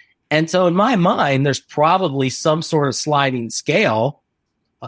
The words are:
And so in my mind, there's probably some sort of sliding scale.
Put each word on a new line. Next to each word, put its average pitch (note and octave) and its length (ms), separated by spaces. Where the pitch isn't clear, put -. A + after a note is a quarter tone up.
And D#3 180
so F3+ 200
in E3+ 80
my A3 200
mind, E3+ 480
there's C#3 160
probably D3 680
some D#3+ 320
sort D3+ 260
of B2+ 80
sliding C3+ 540
scale. C#3+ 720